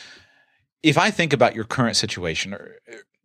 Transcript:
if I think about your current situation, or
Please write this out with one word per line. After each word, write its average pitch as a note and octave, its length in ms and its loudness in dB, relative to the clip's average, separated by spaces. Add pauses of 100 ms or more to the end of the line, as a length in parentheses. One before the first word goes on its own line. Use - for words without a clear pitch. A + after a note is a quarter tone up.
(840)
if D3+ 140 4
I F#3+ 140 4
think E3+ 220 -2
about B2 220 4
your A2 100 -6
current A#2 320 -2
situation, F#2 580 -4
or - 220 -16 (480)